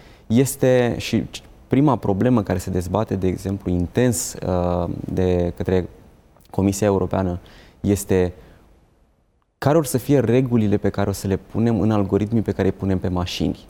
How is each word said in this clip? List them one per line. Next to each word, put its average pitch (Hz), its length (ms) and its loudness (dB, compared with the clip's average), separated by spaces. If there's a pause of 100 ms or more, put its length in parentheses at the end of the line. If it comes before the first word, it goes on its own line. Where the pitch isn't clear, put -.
(280)
este 123 680 2
și - 260 -2 (460)
prima 135 260 4
problemă 104 480 2
care 92 160 -2
se - 100 -8
dezbate, 92 460 -2
de 95 120 -2
exemplu, 95 440 -4
intens, 104 640 0 (120)
uh, 87 420 0 (240)
de 90 440 0
către 92 300 0 (600)
Comisia 101 380 2
Europeană 95 520 0 (400)
este 95 540 0 (1200)
care 143 200 2
or 160 80 2
să - 120 -2
fie 139 220 2
regulile 117 580 2
pe 101 120 -2
care 101 200 -2
o 101 40 -2
să - 140 -6
le 95 80 0 (160)
punem 113 280 0
în 107 120 2
algoritmii 104 500 0
pe 98 100 -2
care 95 160 -2
îi 95 60 0
punem 98 260 -2
pe 92 80 -4
mașini. 87 520 -4 (100)